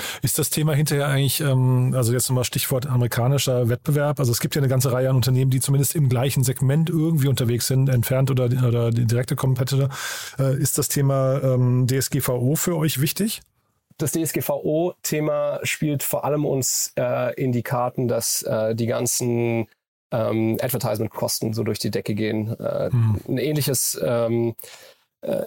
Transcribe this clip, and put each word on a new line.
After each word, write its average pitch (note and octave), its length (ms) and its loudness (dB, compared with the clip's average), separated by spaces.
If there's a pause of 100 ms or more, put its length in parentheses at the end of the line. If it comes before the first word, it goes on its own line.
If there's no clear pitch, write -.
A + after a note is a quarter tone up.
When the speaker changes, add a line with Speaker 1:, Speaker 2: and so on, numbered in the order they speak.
(220)
Speaker 1:
Ist - 160 -2
das D3+ 100 0
Thema D#3 240 0
hinterher C#3+ 360 2
eigentlich, C#3 320 0
ähm, B2+ 560 2
also A#2+ 160 2
jetzt B2 160 0
nochmal B2+ 160 2
Stichwort - 420 -2
amerikanischer B2 840 2
Wettbewerb, C#3+ 520 0
also B2+ 100 2
es A#2 80 0
gibt - 160 -4
ja D#3 60 0
eine C3+ 80 2
ganze C3 240 2
Reihe C3 180 2
an C3 60 2
Unternehmen, C3 340 2
die C3 80 2
zumindest C#3 380 0
im C#3+ 120 4
gleichen B2+ 360 2
Segment C#3 460 2
irgendwie D#3+ 360 2
unterwegs A#2+ 400 2
sind, C3+ 220 2
entfernt C3 420 2
oder, B2+ 140 2
oder A#2+ 480 2
die A#2+ 140 2
direkte A#2+ 280 0
Competitor. C3 540 0 (500)
Äh, C3+ 200 2
ist C#3+ 200 0
das C#3+ 100 -2
Thema, C3+ 540 2
ähm, B2+ 460 2
D C3 80 0
S C3+ 120 0
G - 120 0
V B2 180 -2
O B2+ 160 2
für F3 220 0
euch D#3 240 0
wichtig? F#3+ 400 -2 (580)
Speaker 2:
Das D#3 140 -2
D-S-G-V-O-Thema D3+ 1500 -2
spielt D3 400 -2
vor - 200 -4
allem D3 220 0
uns, - 500 -2
äh, B2 380 -2
in C3+ 160 -2
die A#2+ 140 0
Karten, B2 420 -2
dass, A#2 360 -2
äh, A2 340 -2
die A2+ 100 -2
ganzen, A#2 800 0 (460)
ähm, A2 480 0
Advertisement-Kosten A2+ 920 -4
so A2 120 -4
durch G#2+ 160 -4
die G#2 100 -4
Decke G#2+ 240 -4
gehen. G#2+ 340 -2 (100)
Äh, - 320 -4
Speaker 1:
Hm. A2+ 380 2
Speaker 2:
ein C3 100 -2
ähnliches, C#3+ 640 -2
ähm, A#2 520 0 (640)
äh, - 260 -4